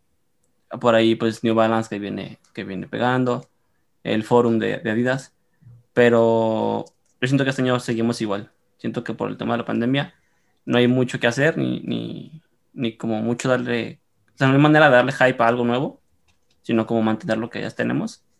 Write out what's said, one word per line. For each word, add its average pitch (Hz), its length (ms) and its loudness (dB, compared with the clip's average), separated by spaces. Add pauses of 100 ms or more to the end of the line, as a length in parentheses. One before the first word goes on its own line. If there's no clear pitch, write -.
(800)
por 117 140 4
ahí, 113 220 4
pues, 113 260 -4
New 113 120 0
Balance 113 360 0
que 104 80 -6
viene, 98 400 -10 (160)
que 104 100 -10
viene 95 220 -10
pegando, 123 640 -2 (560)
el 110 180 -2
Forum 120 360 2
de, 104 200 -4
de 110 120 -6
Adidas. 123 420 -4 (600)
Pero 113 920 2 (360)
yo 127 60 0
siento 139 180 2
que 131 60 0
este 131 120 -4
año 127 180 0
seguimos 117 400 -2
igual. 104 320 -6 (240)
Siento 120 260 -8
que 110 120 -8
por 110 140 -6
el 107 80 -10
tema 117 180 -4
de 117 40 -4
la 120 60 -8
pandemia 120 500 -2 (500)
no 120 140 0
hay 123 100 6
mucho 127 300 0
que 120 80 0
hacer, 143 320 0
ni, 127 220 -4
ni, 113 600 -10 (300)
ni 117 240 -6
como 110 240 -6
mucho 117 280 -4
darle, 120 520 -4 (340)
o - 40 -20
sea, 135 80 2
no 135 80 4
hay 139 60 6
manera 151 280 8
de 131 60 6
darle 127 180 4
hype 127 300 2
a 113 60 4
algo 120 160 0
nuevo, 127 360 -4 (600)
sino 110 240 0
como 117 160 0
mantener 110 360 -2
lo 113 120 -8
que 104 100 -12
ya 104 100 -8
tenemos. 120 520 -6 (180)